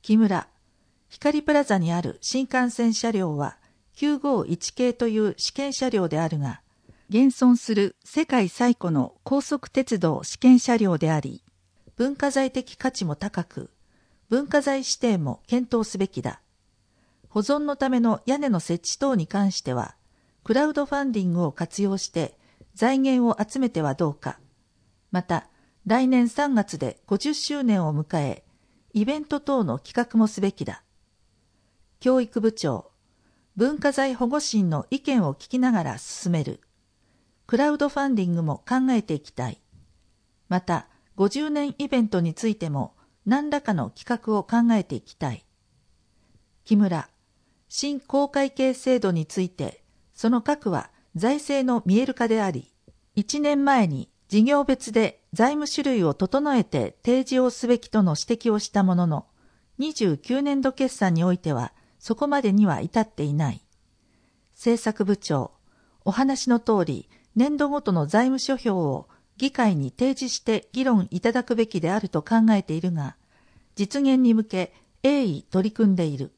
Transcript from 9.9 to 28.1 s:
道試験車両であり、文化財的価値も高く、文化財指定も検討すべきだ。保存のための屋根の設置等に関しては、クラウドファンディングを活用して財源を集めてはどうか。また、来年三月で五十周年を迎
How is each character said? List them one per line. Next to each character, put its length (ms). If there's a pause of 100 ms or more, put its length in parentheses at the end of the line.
道 240
試 160
験 200
車 200
両 180
で 140
あ 100
り、 240 (520)
文 200
化 140
財 200
的 260
価 140
値 140
も 100
高 300
く、 260 (600)
文 160
化 160
財 160
指 140
定 260
も 280
検 300
討 100
す 120
べ 100
き 140
だ。 180 (880)
保 120
存 180
の 180
た 140
め 100
の 240
屋 140
根 100
の 100
設 340
置 60
等 180
に 100
関 260
し 80
て 140
は、 220 (480)
ク 100
ラ 140
ウ 40
ド 140
フ 80
ァ 100
ン 80
デ 80
ィ 80
ン 60
グ 100
を 80
活 300
用 160
し 100
て 300 (360)
財 260
源 280
を 80 (100)
集 120
め 100
て 140
は 120
ど 140
う 60
か。 240 (720)
ま 100
た、 240 (380)
来 240
年 220
三 240
月 240
で 280
五 120
十 160
周 280
年 240
を 80
迎 260